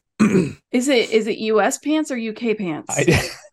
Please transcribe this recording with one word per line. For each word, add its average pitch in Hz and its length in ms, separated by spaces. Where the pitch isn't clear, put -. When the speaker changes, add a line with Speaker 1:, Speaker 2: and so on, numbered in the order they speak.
Speaker 1:
<clears throat> - 120
Speaker 2:
Is 247 160
it, 247 220
is 220 180
it 208 120
U 220 200
S 226 200
pants 302 300
or 269 80
U 226 140
K 220 240
pants? 170 420
Speaker 3:
I 147 300